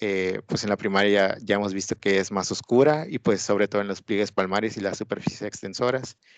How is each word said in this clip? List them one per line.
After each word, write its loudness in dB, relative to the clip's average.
eh, -2
pues, -4
en -2
la 0
primaria 2
ya 0
hemos -2
visto -4
que 2
es -2
más -4
oscura 4
y, -6
pues, 0
sobre 2
todo 0
en -4
los -6
pliegues -2
palmares -2
y -8
las -4
superficies -6
extensoras. -4